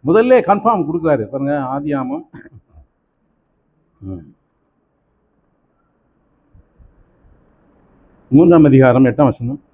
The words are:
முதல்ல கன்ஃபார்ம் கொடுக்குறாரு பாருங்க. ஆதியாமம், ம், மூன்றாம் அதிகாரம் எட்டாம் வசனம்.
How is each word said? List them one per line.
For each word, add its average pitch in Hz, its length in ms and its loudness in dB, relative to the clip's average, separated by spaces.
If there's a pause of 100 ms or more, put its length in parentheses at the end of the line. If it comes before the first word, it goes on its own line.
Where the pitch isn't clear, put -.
முதல்ல 233 340 2
கன்ஃபார்ம் 202 500 -2
கொடுக்குறாரு 156 360 -4
பாருங்க. 139 280 -6
ஆதியாமம், 139 680 -8 (1800)
ம், 90 340 -16 (4000)
மூன்றாம் 160 340 4
அதிகாரம் 131 420 4
எட்டாம் 127 180 0
வசனம். 127 380 -4 (120)